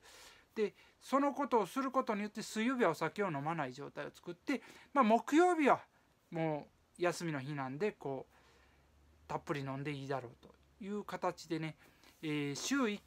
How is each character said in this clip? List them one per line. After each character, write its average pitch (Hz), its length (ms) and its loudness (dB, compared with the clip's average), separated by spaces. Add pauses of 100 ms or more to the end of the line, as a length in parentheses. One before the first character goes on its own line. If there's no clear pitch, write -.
(540)
で、 208 220 -2 (260)
そ 262 180 0
の 285 140 2
こ 277 140 -2
と 233 140 4
を 190 40 0
す 262 160 -4
る 262 100 -2
こ 262 120 2
と 226 100 -2
に 202 100 -2
よ 208 40 -4
っ - 40 -10
て 214 120 -10
水 220 220 -4
曜 254 120 0
日 240 60 4
は 175 80 6
お - 20 -2
酒 165 300 -2
を 190 80 0
飲 143 120 -2
ま 160 120 -2
な 151 100 -2
い 127 80 -8
状 139 160 -10
態 147 160 -8
を 147 80 -10
作 - 180 -12
っ 170 40 -10
て、 - 260 -4 (320)
ま 285 80 6
あ、 - 20 8
木 233 340 4
曜 359 180 8
日 294 140 6
は 170 100 6 (500)
も 160 380 -2 (320)
う - 20 -2
休 175 220 0
み 165 80 -2
の 143 80 -2
日 135 140 -6
な 139 140 -4
ん 139 120 -8
で、 202 140 0
こ 135 360 -8
う、 - 40 -20 (920)
た 151 100 -4
っ 147 60 -6
ぷ 160 120 -4
り 143 60 -4
飲 135 160 -6
ん 139 60 -8
で 151 80 -4
い 139 120 -8
い 135 40 -8
だ 135 120 -2
ろ 120 100 -10
う - 20 -16 (140)
と - 80 -20 (300)
い 190 60 -8
う 208 140 -6
形 - 440 -6
で 160 100 -4
ね、 156 200 -6 (440)
え 147 320 -2
ー、 - 20 -6
週 254 340 0
一 208 180 -4